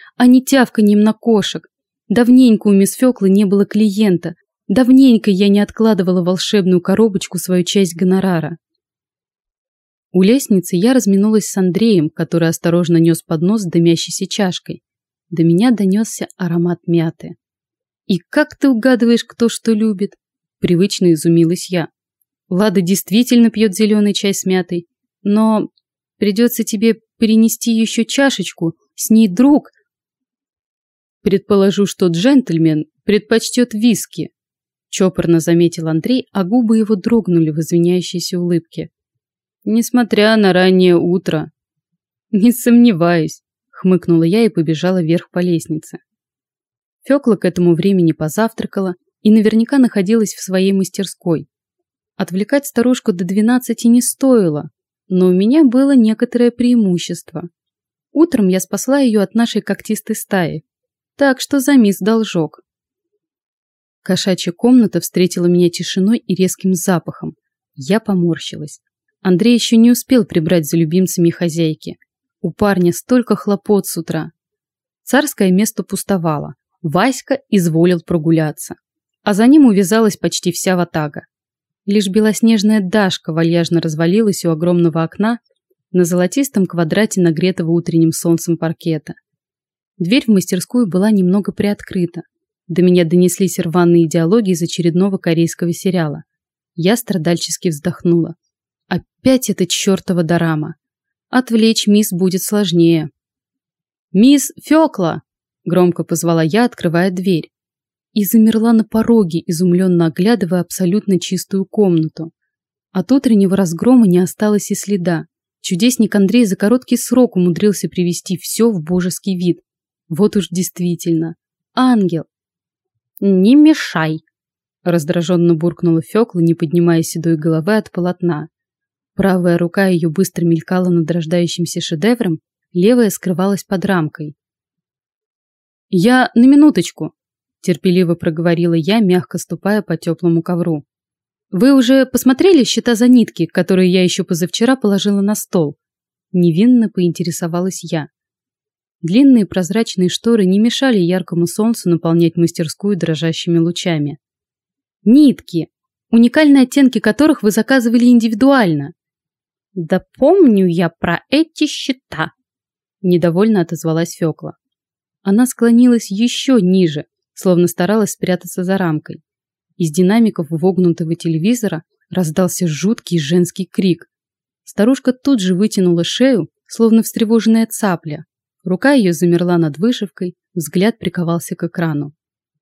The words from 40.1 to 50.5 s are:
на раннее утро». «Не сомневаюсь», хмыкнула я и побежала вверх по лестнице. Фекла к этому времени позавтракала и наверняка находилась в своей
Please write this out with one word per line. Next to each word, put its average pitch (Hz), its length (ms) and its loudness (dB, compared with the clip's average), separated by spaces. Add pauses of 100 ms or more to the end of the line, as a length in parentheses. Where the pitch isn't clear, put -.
на 202 160 2
раннее 185 460 4
утро». 170 540 -2 (800)
«Не 214 200 2
сомневаюсь», 175 920 2 (280)
хмыкнула 175 540 0
я 196 200 2
и 220 60 2
побежала 165 520 -2
вверх 165 300 -2
по 175 80 -6
лестнице. 165 600 -4 (1080)
Фекла 269 320 0
к - 80 -8
этому 175 280 2
времени 170 380 2
позавтракала 190 840 -6 (260)
и 214 100 4
наверняка 220 460 2
находилась 220 560 0
в - 100 -16
своей 190 300 0